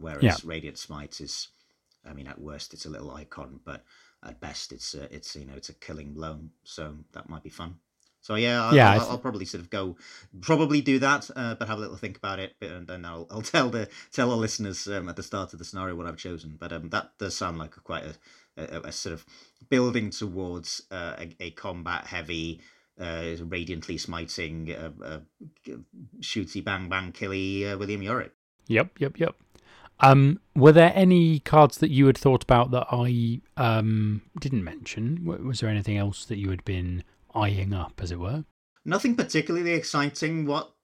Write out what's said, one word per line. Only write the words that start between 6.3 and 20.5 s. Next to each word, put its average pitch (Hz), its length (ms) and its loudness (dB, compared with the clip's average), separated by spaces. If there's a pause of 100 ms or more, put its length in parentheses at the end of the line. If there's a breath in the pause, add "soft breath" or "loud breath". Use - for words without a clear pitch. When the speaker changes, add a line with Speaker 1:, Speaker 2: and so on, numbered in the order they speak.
Speaker 1:
So 76 320 -12 (160)
that 87 160 -16
might 78 160 -14
be 80 60 -18
fun. 85 260 -14 (440)
So - 140 -6
yeah, 120 300 2
I'll, 117 100 4
Speaker 2:
Yeah, 123 160 10
I 98 40 8
Speaker 1:
I'll, 107 40 4
Speaker 2:
th- 113 140 -2
Speaker 1:
I'll 123 60 -4
probably 104 260 -8
sort 87 180 -10
of 87 80 -20
go, 95 260 -6 (440 soft breath)
probably 147 400 2
do 131 180 2
that, 139 380 0
uh, 120 180 -6
but 110 140 -6
have 107 100 -4
a - 20 -8
little 104 160 -10
think 95 200 -10
about 98 240 -8
it, 95 180 -10
but, 92 120 -10
and 87 180 -14
then 90 160 -12
I'll, 82 260 -12
I'll 107 120 -8
<laughs> - 120 -4
tell 135 160 2
the, 110 180 -6 (220 loud breath)
tell 123 220 0
our 120 40 0
listeners, 107 520 -4
um, 95 200 -6
at 85 60 -12
the - 80 -10
start 98 300 -10
of 82 80 -16
the 85 40 -16
scenario 92 300 -8
what 85 120 -10
I've 82 100 -10
chosen. 80 420 -14
But, 85 140 -12
um, 82 180 -10
that - 280 -6
does 95 180 -8
sound 87 220 -6
like 78 180 -14
a, - 40 -20
quite 80 220 -10
a, 78 140 -14 (400 soft breath)
a, 78 320 -12
a - 40 -14
sort - 200 -10
of 80 120 -14 (440 soft breath)
building 123 420 2
towards, 90 800 -8